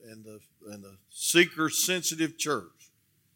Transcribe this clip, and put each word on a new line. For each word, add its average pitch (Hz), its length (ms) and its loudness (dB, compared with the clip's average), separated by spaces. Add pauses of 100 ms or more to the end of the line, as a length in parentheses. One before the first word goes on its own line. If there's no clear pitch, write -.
and 110 220 -20
the, 107 160 -18 (240)
and 104 180 -14
the 98 140 -20 (140)
seeker-sensitive 160 1300 2
church. 113 500 -4 (460)